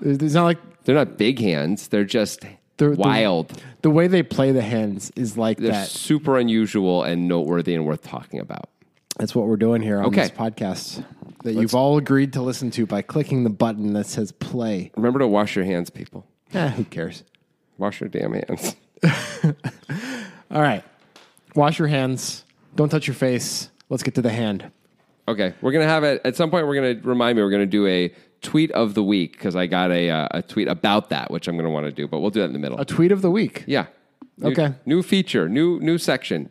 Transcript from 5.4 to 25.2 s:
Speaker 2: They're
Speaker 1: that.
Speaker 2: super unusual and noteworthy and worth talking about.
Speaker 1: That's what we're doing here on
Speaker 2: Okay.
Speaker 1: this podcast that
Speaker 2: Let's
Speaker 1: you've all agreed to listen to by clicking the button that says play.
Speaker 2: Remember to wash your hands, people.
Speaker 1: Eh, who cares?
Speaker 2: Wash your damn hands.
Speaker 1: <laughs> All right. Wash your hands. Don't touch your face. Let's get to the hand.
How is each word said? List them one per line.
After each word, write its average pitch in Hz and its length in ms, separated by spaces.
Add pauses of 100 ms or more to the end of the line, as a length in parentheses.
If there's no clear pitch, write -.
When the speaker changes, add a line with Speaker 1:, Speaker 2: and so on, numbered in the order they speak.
Speaker 2:
They're 110 140
Speaker 1:
that. 98 160
Speaker 2:
super 147 500
unusual 104 640
and 87 240
noteworthy 85 480
and 80 100
worth 78 160
talking - 380
about. - 280 (500)
Speaker 1:
That's 113 180
what 117 100
we're 110 120
doing 113 240
here 107 180
on 101 80
Speaker 2:
Okay. 104 140
Speaker 1:
this 117 100
podcast - 640 (480)
that - 20
Speaker 2:
Let's 113 120
Speaker 1:
you've 113 180
all 139 220
agreed 139 360
to 135 80
listen 123 300
to 113 160
by 101 160
clicking 139 400
the 117 60
button 104 440
that 104 140
says 107 240
play. 107 640
Speaker 2:
Remember 120 240
to 135 80
wash 104 280
your 95 100
hands, 87 240
people. - 360 (280)
Speaker 1:
Eh, 165 160
who 113 160
cares? - 380 (540)
Speaker 2:
Wash 101 220
your - 100
damn - 240
hands. - 420 (280)
Speaker 1:
<laughs> - 400 (1080)
All 151 100
right. 120 220 (720)
Wash 151 240
your 160 80
hands. 131 580 (300)
Don't 151 140
touch 156 180
your 139 80
face. 127 540 (200)
Let's 135 140
get - 120
to 135 60
the 120 100
hand. 107 400 (560)